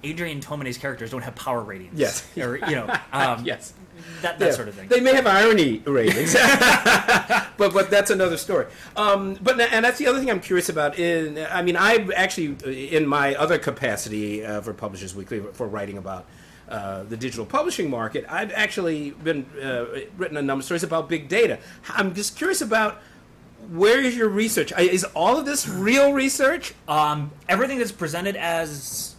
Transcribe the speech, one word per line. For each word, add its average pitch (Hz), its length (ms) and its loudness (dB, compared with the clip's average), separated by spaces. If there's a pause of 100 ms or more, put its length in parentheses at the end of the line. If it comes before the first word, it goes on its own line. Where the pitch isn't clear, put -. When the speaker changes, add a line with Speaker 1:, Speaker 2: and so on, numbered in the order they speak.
Speaker 1:
Adrian 160 360 -6
Tomene's 135 360 -8
characters 120 340 -8
don't 123 120 -8
have 110 140 -12
power 123 260 -4
ratings. 95 360 -12
Speaker 2:
Yes. - 280 -2 (100)
Speaker 1:
Or, 127 200 -4
you 151 180 -4
know, 113 200 -4 (100)
Speaker 2:
<laughs> - 80 -14
Speaker 1:
um, 127 320 0
Speaker 2:
Yes. - 280 -8 (480)
Speaker 1:
that, 170 200 -4
that 185 60 4
Speaker 2:
Yeah. 156 60 6
Speaker 1:
sort 120 160 -4
of 101 60 -14
thing. - 140 -16
Speaker 2:
They 247 120 6
may 262 140 6
have 254 120 4
irony 196 600 6
ratings, 143 480 4
<laughs> 247 120 8 (460)
Speaker 1:
<laughs> - 640 2
Speaker 2:
but, 202 160 4
but 190 180 2
that's 202 200 4
another 185 260 2
story. 160 300 -2 (300)
Um, 196 460 2
but 240 140 2
na-, 233 140 4
and 226 140 2
that's - 140 2
the 294 100 -2
other 269 100 2
thing 262 120 -2
I'm 190 100 0
curious 180 280 0
about. 151 300 -2
In, 165 400 0 (120)
I 180 120 -2
mean, 180 140 2
I've 202 360 4
actually, 175 440 -2 (100)
uh, 131 40 -4
in 143 360 0
my 139 300 2
other 156 220 2
capacity, 107 880 -4
uh, 107 160 -6
for 104 140 -10
Publishers 95 400 -10
Weekly, 98 260 -8 (120)
for 113 160 -6
writing 101 300 -8
about, 90 280 -12 (420)
uh, 98 360 -8
the 113 120 -10
digital 117 300 -8
publishing 285 440 -2
market, 113 380 -4
I've 196 240 -6
actually 170 580 -4
been, 147 360 -4 (160)
uh, 127 220 -4 (320)
written 165 200 -6
a 143 60 -4
number 135 180 -2
of 131 40 -12
stories 170 180 -4
about 165 260 -4
big 156 200 -6
data. 180 300 2 (300)
I'm 190 260 -2
just 208 220 -6
curious 359 240 -2
about 220 400 0 (680)
where 208 300 6
is 247 160 0
your 220 120 2
research? 208 440 0
I, 180 100 -2
is 185 220 4 (100)
all 208 240 4
of 277 80 -2
this 277 220 -4
real 240 440 4
research? 269 640 0 (140)
Speaker 1:
Um, 151 420 2 (180)
everything 254 300 0
that's 202 140 -2
presented 175 440 -4
as 165 840 -6